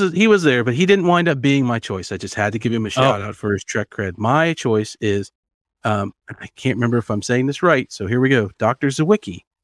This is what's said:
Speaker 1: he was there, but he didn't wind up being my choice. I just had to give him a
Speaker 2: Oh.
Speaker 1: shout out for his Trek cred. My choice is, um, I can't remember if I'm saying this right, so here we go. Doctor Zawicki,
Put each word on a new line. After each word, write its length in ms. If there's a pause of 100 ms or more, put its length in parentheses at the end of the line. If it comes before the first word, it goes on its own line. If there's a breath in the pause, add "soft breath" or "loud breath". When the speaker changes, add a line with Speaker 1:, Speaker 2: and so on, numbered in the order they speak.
(140)
Speaker 1:
he 140
was 140
there, 220
but 100
he 140
didn't 180
wind 220
up 120
being 280
my 100
choice. 340
I 60
just 160
had 200
to 60
give 140
him 120
a 20
Speaker 2:
Oh. 20
Speaker 1:
shout 320
out 140
for 180
his 100
Trek 280
cred. 260
My 380
choice 440
is, 320 (520)
um, 280 (300)
I 140
can't 200
remember 220
if 120
I'm 120
saying 240
this 180
right, 300
so 140
here 120
we 100
go. 280
Doctor 300
Zawicki, 540 (220)